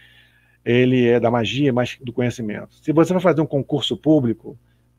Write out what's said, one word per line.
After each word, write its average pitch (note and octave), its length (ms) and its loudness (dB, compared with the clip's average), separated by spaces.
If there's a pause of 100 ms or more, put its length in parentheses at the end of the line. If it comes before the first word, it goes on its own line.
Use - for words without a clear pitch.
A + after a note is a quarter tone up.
(640)
Ele B2+ 420 4
é A#2+ 120 4
da A2+ 100 0
magia, A#2+ 420 -2
mas A#2+ 300 -4
do B2 100 -12
conhecimento. A2+ 640 -6
Se - 160 -6
você D#3+ 220 2
vai F3+ 80 -2
fazer E3 200 2
um D3+ 40 -2
concurso C3+ 500 -4
público, B2+ 600 0 (420)